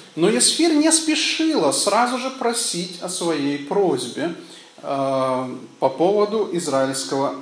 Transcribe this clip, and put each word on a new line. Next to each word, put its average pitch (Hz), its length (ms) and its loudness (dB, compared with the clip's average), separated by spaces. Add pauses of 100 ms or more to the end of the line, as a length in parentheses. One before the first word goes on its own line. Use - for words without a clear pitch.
(160)
но 165 120 2
Есфирь 294 460 2
не 302 180 4
спешила 311 800 0
сразу 240 460 2
же 254 120 -4
просить 233 720 -4
о 185 60 -8
своей 147 500 -2
просьбе, 151 760 0 (480)
э, 131 760 -2 (220)
по 143 100 2
поводу 208 640 2
израильского 135 880 0